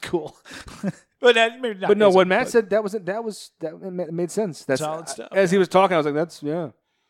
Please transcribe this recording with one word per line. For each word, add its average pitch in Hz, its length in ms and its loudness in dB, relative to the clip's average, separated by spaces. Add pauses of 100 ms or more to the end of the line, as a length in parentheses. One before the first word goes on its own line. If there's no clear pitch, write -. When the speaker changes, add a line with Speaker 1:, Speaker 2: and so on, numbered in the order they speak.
Speaker 1:
Cool. 151 340 -6 (460)
<laughs> 196 100 -4 (280)
But 240 160 6
that, 233 260 0
maybe 214 180 -6
not 185 80 0
Speaker 2:
But 208 80 4
no, 208 120 6
Speaker 1:
ism, 190 80 6
Speaker 2:
what 185 120 6
Matt 190 140 2
Speaker 1:
but 254 80 -6
Speaker 2:
said, 220 200 2
that 208 120 2
was, 196 100 -6
that 208 320 -6
was, - 260 -10 (100)
that 160 200 -10
ma-, 180 320 -8
made 170 180 -4
sense. 202 360 -6
That's, 135 160 0
Speaker 1:
Solid 160 260 -8
stuff, - 240 -12
Speaker 2:
as 190 180 2
he 190 60 2
Speaker 1:
yeah. 190 40 6
Speaker 2:
was 175 80 2
talking, 185 260 4
I - 20 2
was 151 80 2
like, 147 100 -2
"That's, 160 280 -6
yeah." 151 300 -6 (380)